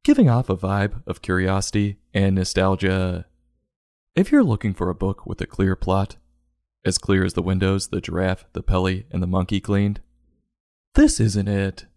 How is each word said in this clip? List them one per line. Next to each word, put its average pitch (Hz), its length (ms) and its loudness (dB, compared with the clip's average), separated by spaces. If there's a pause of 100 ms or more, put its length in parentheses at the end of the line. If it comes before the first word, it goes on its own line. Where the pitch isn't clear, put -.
giving 277 240 6
off 120 220 2
a 92 80 0
vibe 98 480 -2
of - 160 -8
curiosity 95 760 -2 (120)
and 98 260 2
nostalgia. 92 880 0 (880)
If 190 160 2
you're 285 120 6
looking 107 300 0
for 90 160 -4
a 87 60 -4
book - 320 -4
with 92 140 -10
a 90 40 -4
clear 95 300 0
plot, 98 400 -2 (680)
as 95 140 -2
clear 95 260 2
as 92 100 -2
the 90 100 -2
windows 95 460 0
the 92 120 -4
giraffe, 92 520 -4
the - 100 -8
pelly, 92 480 0
and 87 100 -4
the 90 60 -2
monkey 92 320 -2
cleaned, 101 420 -2 (960)
this 294 240 4
isn't 101 280 0
it. 98 380 -2 (120)